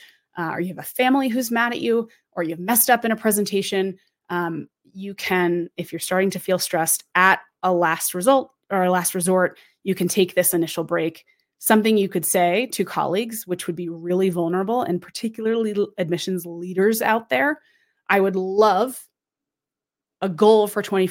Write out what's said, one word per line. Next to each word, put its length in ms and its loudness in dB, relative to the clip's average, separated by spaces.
uh, 140 -4
or 60 -6
you 100 -4
have 100 -10
a 20 -12
family 460 0
who's 240 -2
mad 200 0
at 100 -6
you, 280 0
or 100 -6
you've 160 -4
messed 320 2
up 160 4
in 60 0
a 40 2
presentation, 840 -2
um, 380 -4
you 200 -12
can, 640 0
if 140 -10
you're 80 -10
starting 320 0
to 80 -8
feel 180 0
stressed, 460 -2
at 260 6
a 100 2
last 440 0
result 360 2
or 120 2
a 60 2
last 240 0
resort, 460 0
you 100 -2
can 140 -2
take 260 0
this 200 2
initial 300 -2
break. 400 -4
Something 380 4
you 120 2
could 160 -4
say 420 2
to 180 -4
colleagues, 600 -4
which 220 -6
would 80 -6
be 140 -8
really 400 -2
vulnerable, 520 -2
and 200 -2
particularly 760 -4
l-, 220 0
admissions 480 -4
leaders 560 -2
out 280 0
there, 300 0
"I 120 4
would 140 2
love 720 2
a 80 -2
goal 380 6
for 140 -4
twenty 300 0